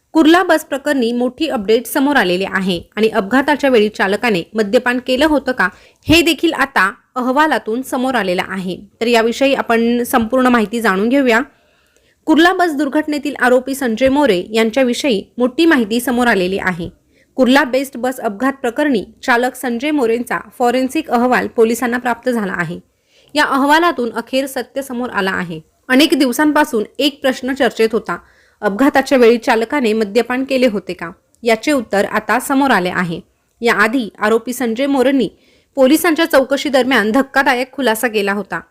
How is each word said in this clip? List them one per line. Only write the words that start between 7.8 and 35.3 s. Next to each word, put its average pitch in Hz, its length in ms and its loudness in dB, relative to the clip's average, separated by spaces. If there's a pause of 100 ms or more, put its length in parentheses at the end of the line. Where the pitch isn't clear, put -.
समोर 262 340 -2
आलेलं 185 320 0
आहे. 185 300 -8 (240)
तर 233 60 -2
याविषयी 240 460 2
आपण 233 500 0
संपूर्ण 247 440 0
माहिती 226 340 0
जाणून 202 280 0
घेऊया. 254 320 2 (840)
कुर्ला 330 280 4
बस 349 220 0
दुर्घटनेतील 294 640 -2
आरोपी 254 360 2
संजय 254 340 0
मोरे 262 420 2
यांच्याविषयी 226 720 0 (140)
मोठी 254 280 0
माहिती 240 340 2
समोर 240 280 0
आलेली 190 300 0
आहे. 175 320 -6 (460)
कुर्ला 262 280 4
बेस्ट 262 340 -4
बस 254 220 -6
अपघात 220 340 -4
प्रकरणी 247 520 -2 (180)
चालक 254 320 0
संजय 247 360 -6
मोरेंचा 240 480 -2 (200)
फॉरेन्सिक 262 520 -2
अहवाल 240 360 0
पोलिसांना 233 500 0
प्राप्त 240 320 -4
झाला 208 240 -2
आहे. 175 260 -6 (540)
या 294 100 2
अहवालातून 285 680 2
अखेर 262 340 -4
सत्य 269 360 -8
समोर 247 280 -8
आलं 190 220 -2
आहे. 175 280 -6 (280)
अनेक 285 280 2
दिवसांपासून 285 680 0 (160)
एक 285 220 -2
प्रश्न 262 320 -2
चर्चेत 226 380 0
होता, 185 260 -4 (440)
अपघाताच्या 262 560 2
वेळी 240 200 6
चालकाने 226 560 -2
मद्यपान 226 500 -2
केले 262 240 0
होते 196 260 -4
का? 175 180 -12 (320)
याचे 226 280 0
उत्तर 220 340 0
आता 214 340 -2
समोर 269 320 0
आले 180 180 0
आहे. 175 300 -4 (420)
याआधी 220 480 0 (100)
आरोपी 226 340 0
संजय 247 320 -4
मोरेंनी 269 440 2 (460)